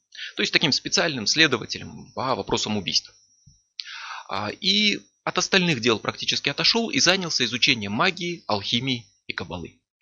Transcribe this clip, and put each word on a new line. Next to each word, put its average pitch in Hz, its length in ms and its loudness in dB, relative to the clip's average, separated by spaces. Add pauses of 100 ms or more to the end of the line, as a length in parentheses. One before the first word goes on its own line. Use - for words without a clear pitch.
(360)
то - 60 0
есть - 100 0
таким 156 180 4
специальным 139 560 0
следователем 123 880 0
по 120 220 -2
вопросам 107 400 0
убийств. 82 360 -2 (1160)
А, 104 220 -4
и 202 500 2 (240)
от 208 140 -2
остальных 175 420 2
дел 113 180 4
практически - 500 -4
отошел 226 420 2
и 135 100 0
занялся 170 440 2
изучением 110 480 0
магии, 175 540 -2
алхимии 117 600 -2 (200)
и - 60 -6
каббалы. 87 480 -10 (220)